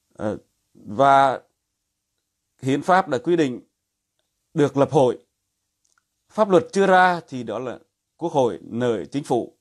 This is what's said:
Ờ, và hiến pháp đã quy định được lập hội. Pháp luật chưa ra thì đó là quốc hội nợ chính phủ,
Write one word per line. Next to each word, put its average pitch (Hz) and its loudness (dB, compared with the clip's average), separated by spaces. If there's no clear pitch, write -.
Ờ, 104 -8
và 135 2
hiến 135 -2
pháp 185 2
đã 139 -2
quy 170 -2
định 139 -2
được 139 0
lập 135 2
hội. 135 2
Pháp 208 -2
luật 165 4
chưa 196 2
ra 185 4
thì 127 -10
đó 110 -8
là 123 -10
quốc 160 -8
hội 127 0
nợ 113 -4
chính 143 -8
phủ, - -4